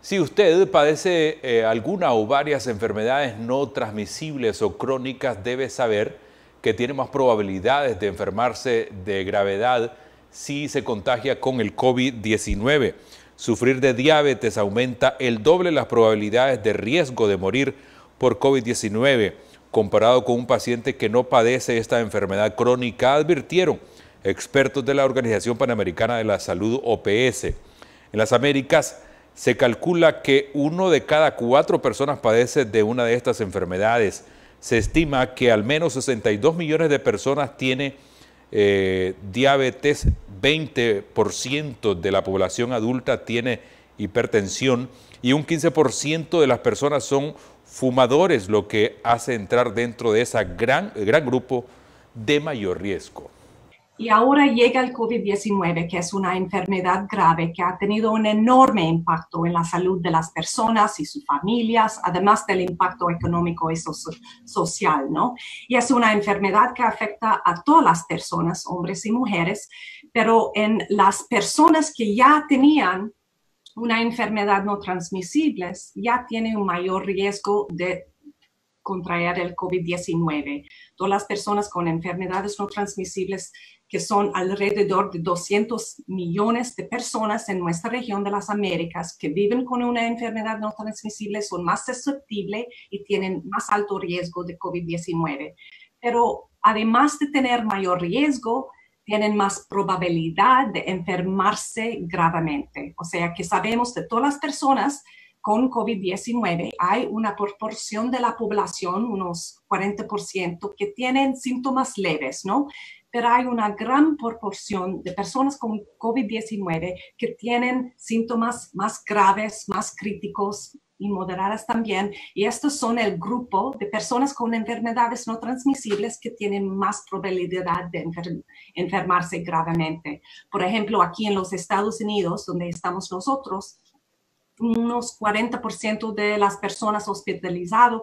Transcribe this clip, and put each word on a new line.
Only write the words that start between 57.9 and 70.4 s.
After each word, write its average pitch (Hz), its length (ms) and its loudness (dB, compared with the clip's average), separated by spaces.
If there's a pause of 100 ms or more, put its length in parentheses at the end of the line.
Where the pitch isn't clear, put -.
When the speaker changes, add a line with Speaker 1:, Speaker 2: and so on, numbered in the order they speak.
Speaker 2:
un 220 140 2
enorme 220 600 6
impacto 165 600 0
en 170 80 0
la 170 100 2
salud 180 380 0
de 170 100 -2
las 160 200 0
personas 220 680 0
y 151 60 -4
sus - 200 -14
familias, 226 800 0
además 190 420 2
del 190 140 0
impacto 180 500 -2
económico 170 640 0
y 165 60 -2
so-, 160 160 -8 (500)
social, 151 680 -2
¿no? 220 260 0 (340)
Y 247 80 2
es 240 140 2
una 233 200 4
enfermedad 202 640 2
que 247 80 -2
afecta 220 640 -2
a 170 180 0
todas 302 220 8
las 170 180 4
personas, 170 640 -4
hombres 175 380 -6
y 214 80 0
mujeres, 202 560 -2 (420)
pero 226 440 4